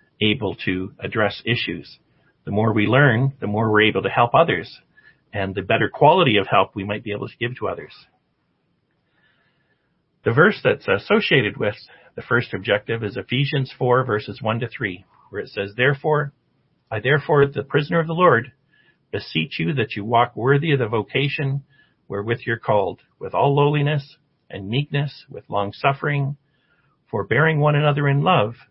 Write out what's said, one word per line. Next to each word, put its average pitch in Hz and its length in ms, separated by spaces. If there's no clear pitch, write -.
able 104 440
to 92 340
address 101 460
issues. 92 540
The - 60
more 107 220
we 104 140
learn, 127 540
the 107 60
more 107 240
we're 107 120
able 104 200
to 92 60
help - 260
others, 135 440
and 95 220
the 98 80
better 110 280
quality 151 480
of 98 80
help 98 280
we 98 100
might 104 200
be 104 80
able 101 160
to - 100
give 120 180
to 104 120
others. 87 240
The 117 80
verse 170 320
that's - 240
associated 113 720
with 107 160
the 107 80
first 120 320
objective 107 500
is 101 120
Ephesians 135 600
four, 127 260
verses 107 360
one 113 200
to 120 80
three, 90 360
where 98 140
it - 60
says, 101 280
"Therefore, 143 560
I 110 100
therefore, 143 460
the 139 160
prisoner 160 380
of 156 60
the 165 80
Lord, 160 380
beseech - 460
you 165 160
that 117 220
you 101 80
walk 120 300
worthy 143 380
of 139 60
the 120 100
vocation 135 760
wherewith 107 380
you're 117 100
called, 104 440
with 95 160
all 131 200
lowliness 143 600
and 98 220
meekness, 143 580
with - 220
long 101 240
suffering, 143 640
forbearing 127 480
one 147 160
another 143 340
in 139 140
love, 120 320